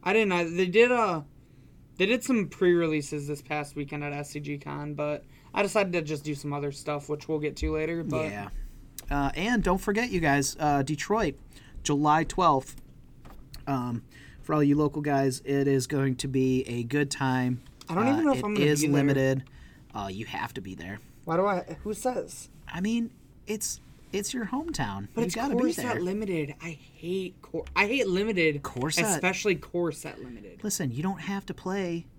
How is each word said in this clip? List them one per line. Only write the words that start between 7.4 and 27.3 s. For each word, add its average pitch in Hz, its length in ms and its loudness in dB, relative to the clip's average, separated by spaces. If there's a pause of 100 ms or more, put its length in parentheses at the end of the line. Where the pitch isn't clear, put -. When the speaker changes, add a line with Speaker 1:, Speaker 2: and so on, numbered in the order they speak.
Speaker 1:
get 147 160 -4
to 156 160 -2
later. 160 320 -2
But 156 260 -2
Speaker 2:
Yeah. 101 180 -8 (640)
Uh, 143 240 2
and 214 300 2
don't 190 160 4
forget, 220 300 0
you 185 100 0
guys, 143 400 2
uh, 143 220 2
Detroit, 156 520 0 (480)
July 151 400 4
twelfth. 156 580 2 (840)
Um, 123 380 -4 (360)
for - 140 -2
all 151 80 6
you 143 140 6
local 151 260 2
guys, 139 420 2
it 139 220 2
is 135 220 4
going 139 280 2
to 139 120 -4
be 131 400 4
a 120 160 -4
good 139 260 0
time. 127 520 0 (260)
Speaker 1:
I 165 80 -2
don't 214 100 4
even 285 140 4
Speaker 2:
Uh, - 20 2
Speaker 1:
know 285 100 4
if 254 60 2
Speaker 2:
it - 60 -4
Speaker 1:
I'm 208 100 0
gonna 147 120 4
Speaker 2:
is 147 160 4
Speaker 1:
be 156 40 2
there. 143 80 4
Speaker 2:
limited. 135 500 4 (480)
Uh, 101 200 -6
you 107 140 -8
have - 280 -6
to - 60 -8
be 92 160 -12
there. 95 240 -10 (240)
Speaker 1:
Why 165 120 -2
do 185 100 4
I? 180 360 -2
Who 208 100 -6
says? - 560 -6 (200)
Speaker 2:
I 170 120 -8
mean, 226 300 0 (380)
it's, - 320 -6 (320)
it's 202 200 -4
your 247 140 -4
hometown. 135 680 -4
Speaker 1:
But 226 80 0
Speaker 2:
You 233 40 2
Speaker 1:
it's 180 80 -4
Speaker 2:
gotta 240 220 -2
be 247 80 2
Speaker 1:
Coors 330 100 2
Speaker 2:
there. 247 200 -4
Speaker 1:
Set - 80 -2
Limited. 180 600 -2
I 165 160 -10 (160)
hate 180 480 -6